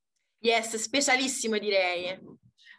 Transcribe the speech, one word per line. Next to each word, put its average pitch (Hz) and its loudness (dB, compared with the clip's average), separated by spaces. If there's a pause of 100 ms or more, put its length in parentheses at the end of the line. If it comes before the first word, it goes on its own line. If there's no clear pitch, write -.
(400)
Yes, 226 0
specialissimo 254 0
direi. 185 0 (600)